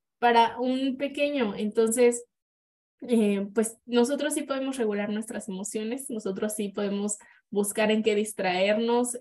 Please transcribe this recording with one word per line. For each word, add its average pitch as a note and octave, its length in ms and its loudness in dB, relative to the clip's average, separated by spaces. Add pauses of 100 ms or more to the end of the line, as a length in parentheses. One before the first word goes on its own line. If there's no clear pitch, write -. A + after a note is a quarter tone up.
(200)
para A#3 400 4
un C4 380 -2
pequeño? C#4+ 580 -2
Entonces, A3+ 720 2 (760)
eh, G3+ 520 2
pues A3 320 0
nosotros C#4 480 2
sí D4+ 80 -2
podemos C4+ 360 -4
regular G#3 320 -2
nuestras G#3+ 380 -6
emociones, G#3+ 640 -6
nosotros G#3+ 460 -4
sí G3+ 140 -4
podemos G3+ 500 -4 (320)
buscar G#3 400 0
en A3 100 2
qué G#3+ 140 2
distraernos, G#3+ 1040 0